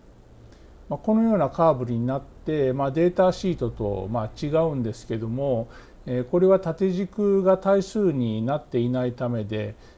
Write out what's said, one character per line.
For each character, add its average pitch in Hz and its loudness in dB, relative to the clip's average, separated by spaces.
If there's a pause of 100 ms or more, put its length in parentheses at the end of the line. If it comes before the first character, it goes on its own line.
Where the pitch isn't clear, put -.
(880)
う。 - -16
ま 143 -4
あ、 - -12
こ 214 0
の 220 4
よ 226 4
う - 2
な 139 2
カ 165 4
ー 135 0
ブ 123 -4
に 117 -2
な 131 -2
っ - -6
て、 143 -2
ま 139 -2
あ、 135 0
デ 165 2
ー 175 -12
タ 185 4
シ 180 -2
ー - 0
ト 117 -2
と、 98 -4
ま 113 -2
あ、 107 -8
違 147 -6
う 160 0
ん 127 -2
で 110 -2
す - -14
け 113 -4
ど 110 -6
も、 123 -2 (380)
え 127 -2
ー、 123 -4
こ 175 0
れ 185 4
は 190 6
縦 185 -2
軸 196 0
が 185 4
対 196 2
数 196 0
に 113 -2
な 135 -2
っ - -10
て 123 -2
い 120 2
な 127 -2
い 123 -4
た 123 -4
め 113 -4
で、 107 -6 (240)